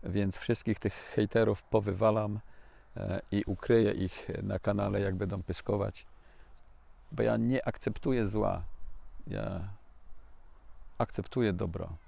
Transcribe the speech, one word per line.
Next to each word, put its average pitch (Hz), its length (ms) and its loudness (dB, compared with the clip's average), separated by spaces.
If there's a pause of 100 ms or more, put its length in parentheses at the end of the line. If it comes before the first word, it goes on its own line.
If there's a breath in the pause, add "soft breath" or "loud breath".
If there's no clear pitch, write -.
więc 98 340 0
wszystkich - 420 0
tych - 140 -2
hejterów 110 680 2
powywalam, 107 760 2 (580 soft breath)
e, 98 240 -2 (100)
i 101 140 4
ukryję 110 460 6
ich - 360 -2 (160)
na 98 160 -2
kanale, 101 420 0
jak 98 140 0
będą 95 280 -2
pyskować, 101 640 -2 (1040 soft breath)
bo 113 120 0
ja 113 140 4
nie 120 300 2
akceptuję 120 600 0
zła. 98 360 2 (640)
Ja 95 420 -2 (1300)
akceptuję 110 560 0
dobro 87 440 -4 (100)